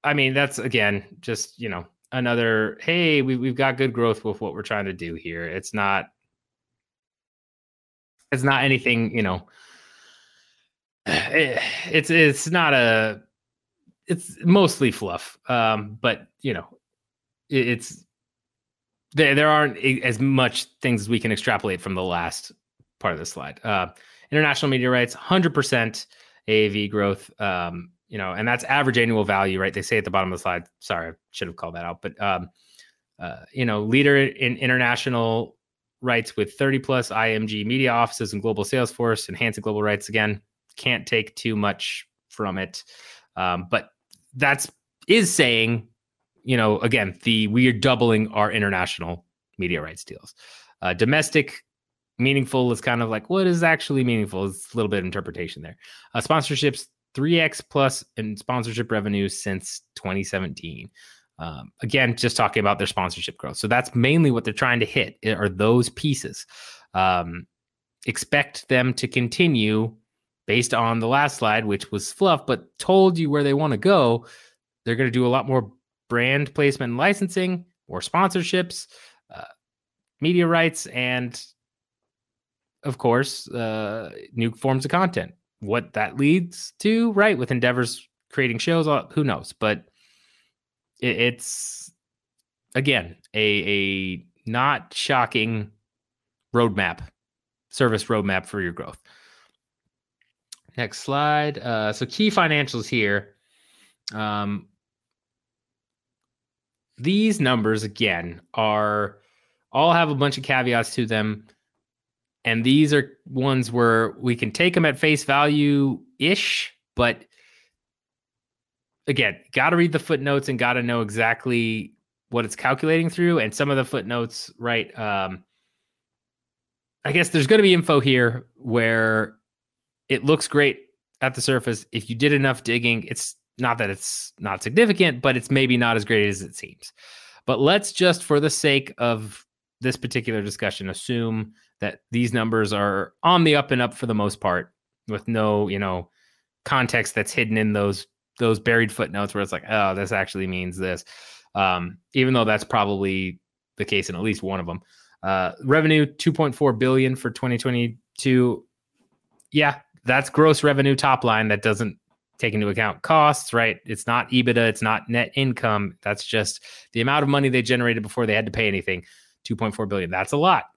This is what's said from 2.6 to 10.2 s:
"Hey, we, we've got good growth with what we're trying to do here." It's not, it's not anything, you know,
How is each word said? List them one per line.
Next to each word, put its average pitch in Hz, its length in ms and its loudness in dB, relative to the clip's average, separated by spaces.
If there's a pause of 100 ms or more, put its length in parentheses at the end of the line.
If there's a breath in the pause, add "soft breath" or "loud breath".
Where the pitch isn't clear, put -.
"Hey, 160 400 2
we, 131 140 0
we've 123 200 -4
got 135 220 0
good 131 160 0
growth 113 300 0
with 104 180 -6
what 95 120 -8
we're 101 80 -10
trying 104 240 -4
to 95 80 -6
do 85 220 -10
here." 85 280 -10
It's - 300 -10
not, 196 320 0 (2250)
it's 131 120 -2
not 135 200 2
anything, 123 520 2
you 117 60 0
know, 92 260 -2 (760 soft breath)